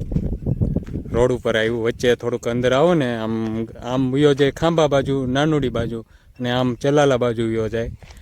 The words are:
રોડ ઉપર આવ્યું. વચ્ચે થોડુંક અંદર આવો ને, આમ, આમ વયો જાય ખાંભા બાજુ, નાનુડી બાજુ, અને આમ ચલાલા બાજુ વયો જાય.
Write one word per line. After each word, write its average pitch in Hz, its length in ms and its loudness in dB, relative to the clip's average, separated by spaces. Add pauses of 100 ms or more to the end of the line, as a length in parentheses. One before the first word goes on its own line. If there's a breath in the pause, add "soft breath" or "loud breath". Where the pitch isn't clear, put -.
(1080)
રોડ 123 260 2
ઉપર 113 240 -2
આવ્યું. 113 260 0
વચ્ચે 120 320 0
થોડુંક 120 340 -4
અંદર 123 240 0
આવો 165 220 4
ને, 123 220 0
આમ, 113 480 -4
આમ 127 480 -4
વયો 143 220 4
જાય 139 160 2
ખાંભા 165 360 2
બાજુ, 135 400 0
નાનુડી 139 420 0
બાજુ, 117 320 -4 (100)
અને - 400 -8
આમ 123 240 0
ચલાલા 143 420 4
બાજુ 117 260 -2
વયો 113 260 -2
જાય. 117 220 -6 (320 loud breath)